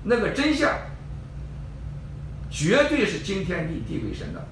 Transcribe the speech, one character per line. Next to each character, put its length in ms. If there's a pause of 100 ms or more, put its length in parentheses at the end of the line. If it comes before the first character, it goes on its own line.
那 160
个 100
真 240
相 160 (1800)
绝 400
对 160
是 140
惊 260
天 220
地、 220
地 100
鬼 160
神 180
的。 200